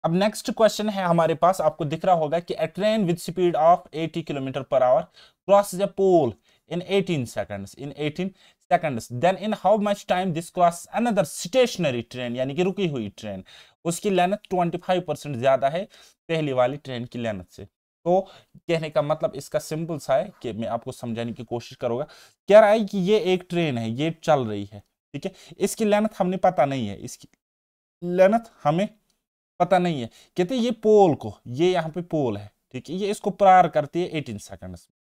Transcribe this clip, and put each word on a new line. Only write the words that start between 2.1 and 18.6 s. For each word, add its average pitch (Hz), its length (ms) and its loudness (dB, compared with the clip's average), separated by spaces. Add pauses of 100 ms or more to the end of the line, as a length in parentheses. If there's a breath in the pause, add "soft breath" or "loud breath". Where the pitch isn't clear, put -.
होगा 160 240 -2
कि - 160 -8
a 160 140 -2
train 214 380 0
with 170 140 0
speed 175 400 0
of 170 340 4
eighty 160 280 -6
kilometer 135 420 -6
per 135 160 2
hour 131 220 4 (440 soft breath)
crosses 196 340 2
a 196 120 -2
pole 175 400 4 (380)
in 170 100 -6
eighteen 180 460 -2
seconds, 101 480 -8
in 143 220 -12
eighteen 151 340 -4 (400 soft breath)
seconds। 151 360 -2 (160)
Then 185 140 2
in 214 180 -4
how 190 240 2
much 208 280 -2
time 185 260 0
this 165 180 -6
cross 175 300 2 (140)
another 208 300 0
stationary 175 800 -2
train, 123 300 -8
यानी 131 200 -4
कि 175 80 0
रुकी 190 240 -2
हुई 120 300 -4
ट्रेन, 98 260 -10 (420 loud breath)
उसकी 170 240 -4
लेंथ 185 260 2 (140)
ट्वेंटी 175 280 -2
फ़ाइव 185 300 -2
परसेंट 147 300 -6
ज्यादा 131 320 2
है 175 140 -4 (460 soft breath)
पहली 156 240 -2
वाली 127 240 2
ट्रेन 123 280 -10
की 123 140 -10
लेंथ 107 320 -6
से। - 140 -18
तो - 540 -2 (380 loud breath)
कहने 160 320 -4